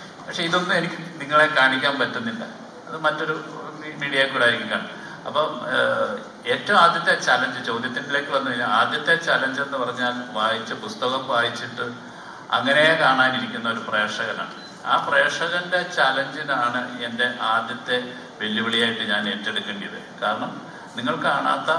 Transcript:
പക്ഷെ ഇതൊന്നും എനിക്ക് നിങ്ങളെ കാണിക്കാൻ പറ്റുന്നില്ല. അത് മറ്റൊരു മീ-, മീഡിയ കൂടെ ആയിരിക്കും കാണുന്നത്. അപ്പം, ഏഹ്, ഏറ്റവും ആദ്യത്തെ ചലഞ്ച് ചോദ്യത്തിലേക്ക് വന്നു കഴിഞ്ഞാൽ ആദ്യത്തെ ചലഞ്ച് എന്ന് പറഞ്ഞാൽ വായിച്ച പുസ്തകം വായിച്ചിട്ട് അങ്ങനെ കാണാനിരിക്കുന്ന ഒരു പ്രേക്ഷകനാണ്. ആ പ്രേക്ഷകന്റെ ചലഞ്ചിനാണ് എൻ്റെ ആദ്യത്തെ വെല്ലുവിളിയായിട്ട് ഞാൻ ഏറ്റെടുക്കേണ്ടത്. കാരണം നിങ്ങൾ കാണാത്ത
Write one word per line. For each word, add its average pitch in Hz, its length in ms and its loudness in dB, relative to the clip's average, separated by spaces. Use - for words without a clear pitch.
പക്ഷെ - 160 -4
ഇതൊന്നും 175 340 2
എനിക്ക് 165 440 -4
നിങ്ങളെ 151 240 6
കാണിക്കാൻ 131 540 4
പറ്റുന്നില്ല. 113 440 -2
അത് 156 100 -10
മറ്റൊരു 156 460 -2
മീ-, 151 160 -12
മീഡിയ 143 280 0
കൂടെ 135 200 2
ആയിരിക്കും 110 280 2
കാണുന്നത്. - 560 -6
അപ്പം, - 420 -2
ഏഹ്, 120 480 2
ഏറ്റവും 160 340 2
ആദ്യത്തെ 170 440 6
ചലഞ്ച് 123 440 2
ചോദ്യത്തിലേക്ക് 131 640 -2
വന്നു 135 180 0
കഴിഞ്ഞാൽ 123 180 -2
ആദ്യത്തെ 123 480 4
ചലഞ്ച് 135 460 2
എന്ന് 135 160 -2
പറഞ്ഞാൽ 123 460 -2
വായിച്ച 110 400 0
പുസ്തകം 127 540 -2
വായിച്ചിട്ട് 120 640 0
അങ്ങനെ 147 500 6
കാണാനിരിക്കുന്ന 123 680 4
ഒരു 113 180 -2
പ്രേക്ഷകനാണ്. 107 640 -2
ആ 143 240 2
പ്രേക്ഷകന്റെ 170 760 2
ചലഞ്ചിനാണ് 131 1080 0
എൻ്റെ 117 380 0
ആദ്യത്തെ 123 720 -2
വെല്ലുവിളിയായിട്ട് 113 640 0
ഞാൻ 104 260 0
ഏറ്റെടുക്കേണ്ടത്. 101 920 -8
കാരണം - 400 -2
നിങ്ങൾ 127 200 -2
കാണാത്ത 143 640 0